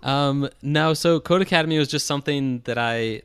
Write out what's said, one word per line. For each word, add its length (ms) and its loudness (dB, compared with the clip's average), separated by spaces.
Um, 460 0
no. 320 2
So 260 2
Code 220 2
Academy 360 2
was 100 2
just 180 -4
something 540 -2
that 180 -6
I, 460 -2